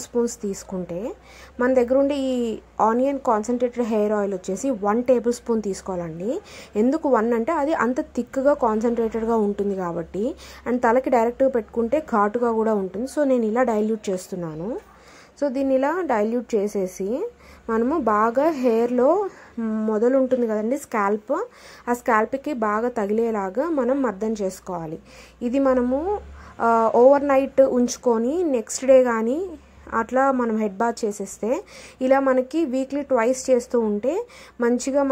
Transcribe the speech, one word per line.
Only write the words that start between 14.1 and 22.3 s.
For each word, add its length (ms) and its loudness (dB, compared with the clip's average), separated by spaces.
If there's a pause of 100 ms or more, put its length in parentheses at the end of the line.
చేస్తున్నాను. 600 -6 (680)
So 180 -2
దీన్ని 260 2
ఇలా 120 0 (220)
డైల్యూట్ 420 0
చేసేసి 520 -2 (600)
మనము 260 0 (160)
బాగా 340 2 (160)
హెయిర్లో 460 2 (840)
మొదలు 300 2
ఉంటుంది 300 2
కదండి 320 -2
స్కాల్ప్, 500 -2 (560)
ఆ 60 0
స్కాల్ప్కి 580 0 (140)